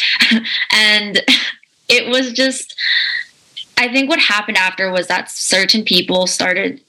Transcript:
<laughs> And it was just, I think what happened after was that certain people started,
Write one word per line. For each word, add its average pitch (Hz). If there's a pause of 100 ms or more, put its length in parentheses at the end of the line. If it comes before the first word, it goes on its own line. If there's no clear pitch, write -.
(320)
<laughs> -
And 214 (680)
it 240
was 254
just, 262 (1040)
I 247
think 269
what 320
happened 208
after 185
was 180
that -
certain 190
people 185
started, 180